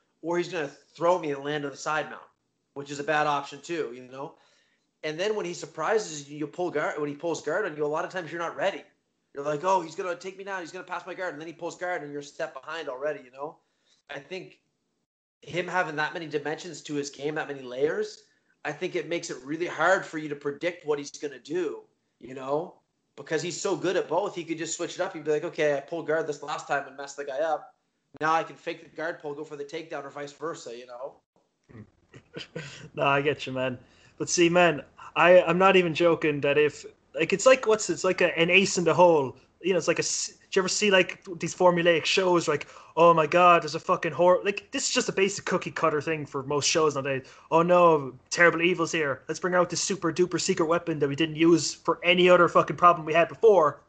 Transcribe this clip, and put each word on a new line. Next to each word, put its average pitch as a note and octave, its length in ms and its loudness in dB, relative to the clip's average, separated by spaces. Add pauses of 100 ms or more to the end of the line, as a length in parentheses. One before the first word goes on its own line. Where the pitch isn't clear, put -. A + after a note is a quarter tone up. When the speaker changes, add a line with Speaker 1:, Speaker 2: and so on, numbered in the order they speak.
(220)
Speaker 1:
or E3+ 160 -2
he's E3+ 100 -2
gonna D3+ 220 -6 (240)
throw E3+ 240 2
me D#3 140 -4
and C#3 100 -6
land D3 220 -4
on C#3 80 -8
the - 40 -16
side D3+ 320 -4
mount," G#2 140 -16 (520)
which C#3+ 180 -12
is C#3+ 80 -8
a C#3+ 40 -8
bad D3+ 220 2
option C#3 340 -2
too, C#3+ 340 -6
you B2+ 80 -16
know? C3+ 340 -16 (640)
And D#3 160 -8
then G#3+ 160 -2
when G3 100 -4
he F3 100 -8
surprises D#3+ 760 -4
you, D3+ 80 -12
you D3+ 80 -4
pull F3 240 -6
guard, D3+ 300 -4
when D3 80 -2
he C#3+ 80 -8
pulls D#3+ 260 -6
guard D#3 220 -2
on D#3 120 -8
you, D3 80 -4
a - 20 0
lot D#3 180 -4
of F3 80 -10
times E3+ 180 -8
you're E3+ 100 -8
not D3 160 -6
ready. D#3 280 -4 (500)
You're C#3 100 -10
like, D3+ 200 -4
"Oh, F#3+ 160 2
he's D#3 160 -10
gonna F#3 180 -6
take F#3 240 -12
me G3 60 -16
down, F#3+ 160 -8
he's D#3 120 -12
gonna F3+ 120 -14
pass F3 220 -12
my F3 80 -12
guard," F3+ 180 -8
and D3 80 -14
then E3 80 -12
he E3 40 -14
pulls E3 240 -10
guard F3+ 260 -6
and D3 100 -12
you're C#3+ 80 -10
a C#3+ 40 -12
step D#3 300 -10
behind D3+ 340 -12
already, C3+ 360 -6
you B2+ 80 -20
know? D3 260 -12 (500)
I C#3+ 120 -14
think E3 400 -16 (800)
him F3 260 -6
having E3 280 -2
that D3+ 180 -4
many E3+ 120 -10
dimensions D3+ 560 -8
to D3+ 120 -10
his C#3+ 160 -6
game, D3 240 -8
that C#3+ 140 -6
many C#3 140 -12
layers, D3+ 600 -4 (420)
I D3 80 -6
think F3+ 240 -6
it D3+ 120 -6
makes E3+ 220 -6
it C#3 140 -10
really D#3+ 220 -6
hard E3+ 380 2
for D#3+ 140 -10
you D#3 120 -8
to D3 40 -6
predict D3 520 -6
what D3 120 0
he's C#3+ 120 -12
gonna C#3 280 -12
do, B2+ 440 -6 (360)
you B2 160 -16
know? C#3+ 460 -4 (340)
Because D3+ 260 -4
he's D#3+ 180 -6
so G3 180 -2
good F3 200 -2
at D3+ 120 0
both, - 260 -2
he E3+ 100 -8
could D#3+ 140 -6
just E3 180 -8
switch D#3+ 200 -8
it E3+ 40 -6
up. F#3 140 -4
He'd D3+ 100 -12
be D#3 60 -2
like, D3+ 140 -2
"Okay, D3+ 320 0
I C3+ 40 -6
pulled D#3 280 -8
guard D#3+ 180 -2
this C#3+ 160 -8
last D3+ 240 -10
time C#3 200 -4
and C3 100 -20
messed C#3 200 -14
the C#3+ 80 -10
guy C#3 140 -8
up. D3+ 360 -4 (460)
Now D#3 140 2
I D#3+ 80 2
can C#3+ 140 -14
fake E3 260 -12
the D3 140 -20
guard E3 240 -8
pull, D3 140 -10
go D3+ 100 -10
for D3+ 120 -14
the C#3+ 80 -12
takedown, D#3+ 400 -12
or C3+ 60 -16
vice C#3+ 220 -12
versa," C#3+ 440 -10
you B2 100 -16
know? B2 280 -14 (560)
Speaker 2:
<laughs> G#2+ 140 -20 (1120)
No, D3 100 -2
I C#3+ 180 2
get C#3+ 240 -2
you, C3 60 -8
man. B2+ 260 -4 (400)
But - 100 -6
see, E3+ 200 4
man, E3+ 340 4 (320)
I, F3 280 8
I'm F3 160 0
not F#3+ 180 6
even E3+ 180 4
joking D#3+ 480 2
that C#3+ 160 2
if, D3 260 2 (300)
like, D#3 180 0
it's F#3 140 -2
like, C4 200 6
what's, G#3+ 220 2
it's E3 160 -4
like F#3 160 0
a, D#3 180 2
an E3+ 120 4
ace F#3 280 4
in F3 60 0
the D#3 100 4
hole. D3+ 420 6 (260)
You F3+ 100 0
know, F3 60 2
it's D3 100 0
like D#3+ 100 2
a D3+ 40 -2
s-, - 260 -6
did - 280 -14
you F#3+ 60 4
ever F#3 60 -4
see, G#3 220 0
like, F#3 340 2 (140)
these E3+ 160 -8
formulaic F3 500 4
shows, F3+ 420 2
like, D3 220 -2 (280)
"Oh E3+ 160 8
my D#3+ 140 4
God, E3+ 360 6
there's D3+ 120 -6
a D#3+ 60 -8
fucking F3 320 -2
hor-," F3 320 6
like, G3+ 260 -4
this - 180 -4
is - 60 -4
just B3 140 0
a F3 40 -4
basic F#3+ 320 0
cookie F3 260 -4
cutter D3+ 300 0
thing D#3 240 -4
for C#3 180 -8
most C#3 260 -2
shows D#3 260 4
nowadays. C3+ 320 -4 (240)
"Oh D#3+ 120 6
no, E3 520 6 (160)
terrible E3 320 6
evil's E3 300 0
here. D3 360 -2
Let's D#3 120 -8
bring F3+ 140 -2
out F3 160 2
this E3 100 -4
super F3 320 -2
duper F3 280 0
secret F3+ 260 0
weapon E3 340 -2
that D3 80 2
we C#3 80 -4
didn't D#3 200 -2
use E3 380 4
for - 300 -2
any F3+ 240 6
other F3 200 8
fucking D#3+ 280 2
problem D#3+ 300 4
we D#3+ 80 -2
had E3 140 4
before. F3 600 4